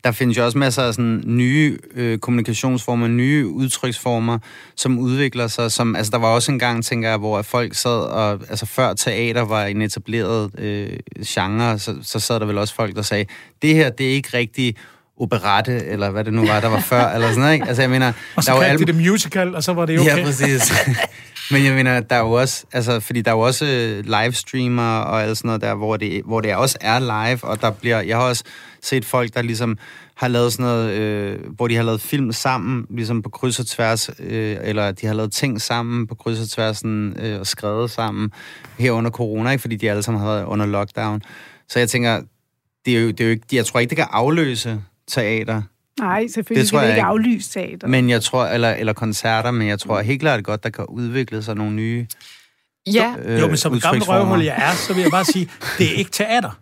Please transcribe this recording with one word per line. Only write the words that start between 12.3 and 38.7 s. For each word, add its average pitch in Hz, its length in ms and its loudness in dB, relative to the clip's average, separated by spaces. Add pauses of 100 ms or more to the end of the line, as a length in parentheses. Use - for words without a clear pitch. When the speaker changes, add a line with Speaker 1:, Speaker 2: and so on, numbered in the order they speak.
Speaker 1:
der 107 60 -2
vel 101 120 -2
også 104 160 -2
folk, 101 220 -4
der 107 60 -4
sagde, 101 220 -2 (380)
"Det 156 120 4
her, 151 160 6
det 131 200 -4
er - 40 2
ikke 139 200 -2
rigtig 120 400 0 (420)
operette," 107 680 0
eller 101 260 -2
hvad 107 140 -2
det 110 80 -2
nu 113 140 4
var, 104 140 4
der 113 80 0
var 110 120 2
før, 120 340 4
eller 113 140 2
sådan 113 120 2
noget, 151 140 6
ikke? - 120 0
Altså, 127 160 2
jeg 127 80 4
mener, 127 220 4 (240)
Speaker 2:
Og 147 80 2
så 131 60 2
Speaker 1:
der 131 60 6
var 135 60 6
Speaker 2:
kaldte 139 100 6 (100)
Speaker 1:
alle 143 40 4
Speaker 2:
de 156 120 2
det 170 120 6
musical, 185 440 0
og 156 100 -4
så 180 80 0
var 170 140 2
det 160 140 2
okay. 147 180 6
Speaker 1:
Ja, 143 60 0
præcis. 139 480 2 (380)
<laughs> - 420 -8
Men 139 120 6
jeg 135 100 4
mener, 127 260 4
der 120 160 0
er 120 40 6
jo 113 120 2
også, 123 400 2
altså, 120 280 0
fordi 117 220 -2
der 117 80 2
er 113 40 4
jo 110 60 4
også, 127 240 2
øh, 117 400 -2
livestreamer 120 960 0
og 110 240 0
alt 107 160 -2
sådan - 100 -6
noget 110 120 -2
der, 107 140 -2
hvor 107 220 -2
det, 101 280 -4
hvor 110 160 -2
det 107 160 -2
også 131 240 0
er 110 180 0
live, 120 460 -2
og 110 160 -4
der 113 100 2
bliver, 113 300 -2
jeg 110 160 -2
har 123 80 2
også 123 200 0 (380)
set 127 220 -2
folk, 123 300 -2
der 120 80 -2
ligesom 117 360 -2 (360)
har 127 140 -2
lavet 120 240 2
sådan 123 140 -4
noget, 113 260 0
øh, 104 460 -2 (180)
hvor 120 120 -2
de 117 80 2
har 117 60 2
lavet 113 180 0
film 131 320 -2
sammen, 127 580 -2
ligesom 113 320 -2
på 110 80 -10
kryds 123 300 -4
og 117 60 -4
tværs, 113 520 -2
øh, 110 440 -4
eller 104 300 -2
de 95 140 -8
har 107 80 0
lavet 107 180 -2
ting 120 280 -2
sammen 120 460 -4
på 113 80 -10
kryds 113 260 -6
og 110 80 -6
tværs, 110 280 -2
sådan, 107 420 -4
øh, 107 220 -6
og 95 60 -8
skrevet 110 440 -2
sammen 107 400 -4 (480)